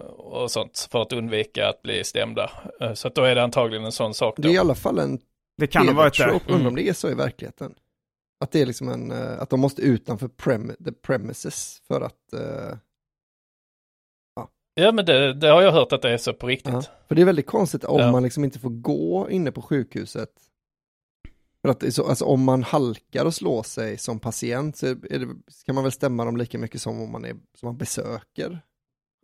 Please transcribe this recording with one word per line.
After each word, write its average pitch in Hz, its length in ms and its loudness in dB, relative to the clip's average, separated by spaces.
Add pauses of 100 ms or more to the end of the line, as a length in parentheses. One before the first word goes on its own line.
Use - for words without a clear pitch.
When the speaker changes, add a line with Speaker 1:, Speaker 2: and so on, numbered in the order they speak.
(180)
Speaker 1:
och 120 320 -6
sånt - 400 -6
för 117 120 0
att 110 100 -6
undvika 107 560 -2
att - 140 -4
bli 104 220 -4
stämda. 110 460 -4 (300)
Eh, 113 140 -4
så 131 140 -8
att 127 60 -8
då 143 80 2
är 127 120 6
det 120 80 2
antagligen 117 420 0
en 110 80 -6
sån 110 220 -4
sak 113 220 -2
då. 147 60 -6
Speaker 2:
Det 151 60 2
är 170 60 6
i 185 40 4
alla 170 160 2
fall - 240 -2
en 139 200 -2 (400)
Speaker 3:
Det 151 80 2
kan 143 220 4
ha 135 60 4
varit 147 240 6
det. 143 60 4
Speaker 2:
T - 60 4
V-trope, 180 220 0
undrar 135 160 4
om 120 40 0
Speaker 1:
Mm. 135 120 -2
Speaker 2:
det - 40 0
är - 40 2
så - 180 -4
i 127 40 -2
verkligheten. - 600 -6 (680)
Att - 120 -4
det 160 100 4
är 127 40 4
liksom 127 220 -6
en, 120 240 -8
eh, 120 300 -8
att 131 80 -6
de 131 100 4
måste 135 220 2
utanför 123 460 2
prem-, 117 560 -4
the 120 80 -8
premises - 960 -8
för 135 120 -2
att, - 340 -10
eh, - 420 -8 (1600)
ja. 120 120 -12 (260)
Speaker 1:
Ja, 190 180 6
men 214 120 0
det, 139 300 4
det 151 140 4
har 165 140 10
jag 190 100 8
hört 143 200 4
att 135 100 0
det 127 80 2
är 120 80 2
så 117 140 -2
på - 140 -10
riktigt. 127 280 -2
Speaker 2:
Ja. 127 80 -2 (260)
För 156 60 -2
det 156 60 8
är 180 60 8
väldigt 175 200 4
konstigt 170 380 0
om - 160 4
Speaker 1:
Ja. 120 120 6
Speaker 2:
man 127 100 4
liksom 127 220 -2
inte 127 140 -4
får 120 120 -6
gå 151 600 -2
inne 175 220 -2
på - 100 -12
sjukhuset. 113 680 -4 (1300)
För - 60 2
att 123 120 2
det - 60 -4
är 131 40 0
så, 139 180 -2
alltså, 139 160 0
om 131 200 4
man 131 180 2
halkar 127 640 -2
och 160 100 0
slår - 280 -2
sig 110 360 -8
som 113 220 -8
patient 123 560 -4
så 143 100 -4
är 127 80 0 (240)
det, 127 80 -6 (400)
kan 135 80 -2
man 135 100 0
väl 131 80 0
stämma 123 320 -2
dem 117 120 -2
lika 120 220 -4
mycket 117 220 -10
som 113 220 -8
om 110 100 -10
man 117 120 -12
är, 120 80 -10
som - 340 -18
man 120 100 -8
besöker 120 840 -8 (640)